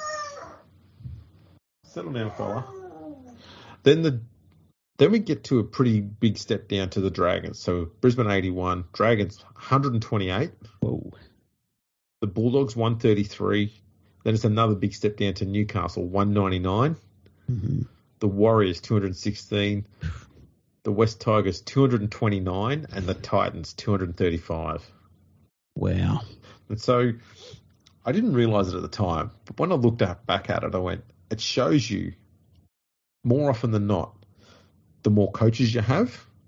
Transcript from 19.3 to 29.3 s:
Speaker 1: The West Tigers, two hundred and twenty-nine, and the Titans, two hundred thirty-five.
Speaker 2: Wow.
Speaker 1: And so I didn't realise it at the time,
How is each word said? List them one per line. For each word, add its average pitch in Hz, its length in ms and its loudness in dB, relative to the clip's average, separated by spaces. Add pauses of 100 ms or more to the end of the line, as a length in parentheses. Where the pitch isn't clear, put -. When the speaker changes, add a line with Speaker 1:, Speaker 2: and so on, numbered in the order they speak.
Speaker 1:
The 107 100 -2
West 110 280 2
Tigers, 101 400 0
two - 200 -2
hundred 123 200 4
and 107 100 -4
twenty-nine, 104 800 -2
and 95 140 -6
the 95 80 -2
Titans, 95 600 -4
two - 160 -6
hundred 92 260 0
thirty-five. 82 680 -2 (920)
Speaker 2:
Wow. 92 440 0 (480)
Speaker 1:
And 107 120 -6
so 123 320 2 (920)
I 123 80 -2
didn't 214 220 2
realise 107 340 4
it 90 80 -4
at 90 60 -6
the 82 60 -8
time, 85 420 -2 (140)